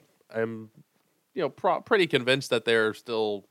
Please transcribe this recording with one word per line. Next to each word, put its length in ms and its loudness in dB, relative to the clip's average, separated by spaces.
am, 360 -6
you 80 -6
know, 80 -2
pro-, 320 -2
pretty 260 2
convinced 440 0
that 120 0
they're 300 2
still, 580 -4